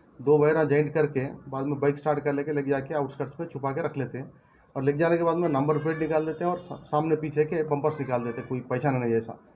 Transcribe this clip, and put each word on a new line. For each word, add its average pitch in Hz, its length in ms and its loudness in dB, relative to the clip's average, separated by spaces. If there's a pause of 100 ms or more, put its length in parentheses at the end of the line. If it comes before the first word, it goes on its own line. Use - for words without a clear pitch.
(220)
दो 147 200 6
वायरा 156 220 4
joint 147 300 2
करके 139 320 0
बाद 135 400 -8
में 139 140 -4
bike 143 180 2
start 143 260 0
कर 143 80 0
लेके 143 200 -2
लेके 139 180 -2
जाके 139 240 -2
outskirts 139 400 -4
पे 170 120 -8
छुपा 139 260 -6
के 156 100 -4
रख 147 140 -4
लेते 123 220 -6
हैं। 139 140 -12 (440)
और 135 60 -2
लेके 143 160 2
जाने 170 180 4
के 170 80 0
बाद 165 120 2
में 175 120 2
number 147 300 2
plate 156 200 -2
निकाल 156 280 0
देते 160 180 -4
हैं 175 80 2
और 180 60 -4
सा-, - 260 -14
सामने 156 320 2
पीछे 151 280 0
के 160 180 -2
bumpers 147 380 0
निकाल 123 240 -2
देते 120 160 -6
हैं, - 80 -12
कोई 127 120 -4
पहचान 131 340 0
नहीं 120 200 0
ऐसा। 113 260 -2 (160)